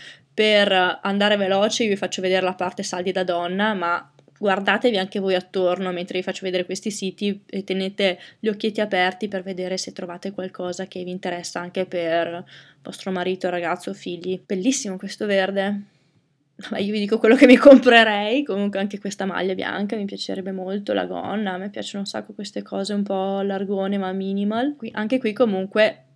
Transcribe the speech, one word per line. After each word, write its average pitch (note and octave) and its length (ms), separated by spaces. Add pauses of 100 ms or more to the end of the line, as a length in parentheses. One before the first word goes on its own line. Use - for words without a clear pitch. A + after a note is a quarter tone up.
(320)
per G#3 380
andare G3 640
veloce G3+ 500
vi G3 100
faccio F#3+ 240
vedere F#3 240
la F#3 100
parte F#3 280
saldi F#3 300
da F#3 120
donna, F3+ 500
ma F3 360 (280)
guardatevi G3+ 600
anche F#3+ 200
voi F#3+ 160
attorno F#3 580
mentre F3+ 260
vi F#3 60
faccio F#3+ 200
vedere F3+ 220
questi G3 240
siti G3 560
e G3 180
tenete F#3+ 540 (200)
gli A3 100
occhietti G#3+ 340
aperti F#3+ 460
per F#3+ 140
vedere F#3 360
se F#3+ 140
trovate F3+ 400
qualcosa F#3 540
che F#3 180
vi F3+ 60
interessa F3 500
anche F3+ 260
per E3+ 580 (380)
vostro - 300
marito, F#3 360
ragazzo, F3 460
figli. F3+ 500
Bellissimo F#3+ 540
questo G3+ 260
verde. G3 600 (720)
Vabbè, - 240
io G3+ 120
vi G#3+ 80
dico G3+ 180
quello A3+ 160
che C4 100
mi B3+ 120
comprerei, A#3 840
comunque G3+ 360
anche G3+ 200
questa G3 280
maglia F3+ 280
bianca G3+ 400
mi G3+ 120
piacerebbe F#3+ 460
molto, G3 420
la F3+ 100
gonna, F#3 480
a F3+ 60
me G3 100
piacciono G3+ 320
un G3 60
sacco G#3 260
queste G3+ 300
cose G3 320
un G3+ 80
po' G3 400
largone G3 560
ma F#3 140
minimal. G3+ 640
Qui, A3+ 180
anche A3 240
qui G#3+ 160
comunque, G#3 680 (120)